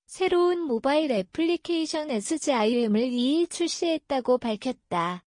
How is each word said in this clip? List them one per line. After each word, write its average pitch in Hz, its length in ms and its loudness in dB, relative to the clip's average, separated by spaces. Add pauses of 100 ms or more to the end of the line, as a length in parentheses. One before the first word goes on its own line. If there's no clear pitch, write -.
새로운 359 540 2
모바일 285 520 0
애플리케이션 320 1000 -2
에스지아이엠을 240 1000 0
이일 277 360 2
출시했다고 302 920 0
밝혔다. 180 880 -4